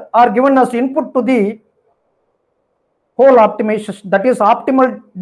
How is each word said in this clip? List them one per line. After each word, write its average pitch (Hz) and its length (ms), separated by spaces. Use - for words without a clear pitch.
are 233 180
given 262 260
as 254 160
input 254 400
to - 80
the 220 380
whole 262 200
optimization, 214 720
that 196 160
is 254 140
optimal 240 640